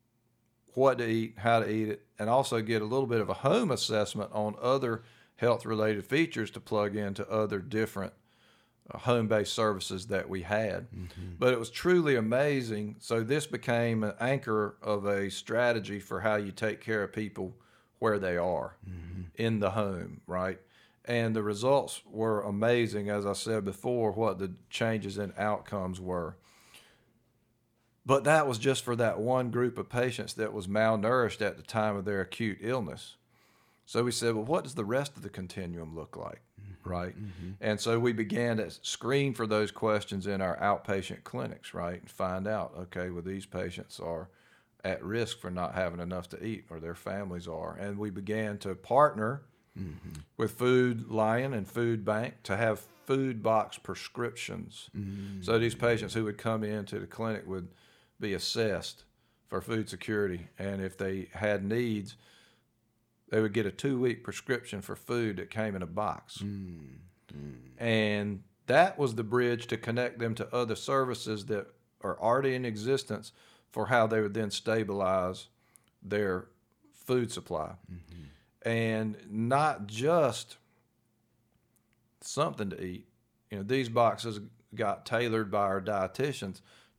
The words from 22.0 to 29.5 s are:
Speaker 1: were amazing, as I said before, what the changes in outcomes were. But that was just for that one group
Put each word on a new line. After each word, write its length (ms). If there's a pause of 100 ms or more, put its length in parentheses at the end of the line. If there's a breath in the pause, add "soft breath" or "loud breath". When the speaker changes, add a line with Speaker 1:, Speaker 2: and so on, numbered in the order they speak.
Speaker 1:
were 360
amazing, 680
as 160
I 80
said 300
before, 480
what 260
the 140 (180)
changes 480
in 200
outcomes 640
were. 340 (1700 soft breath)
But 200
that 220
was 120
just 240
for 140
that 220
one 300
group 280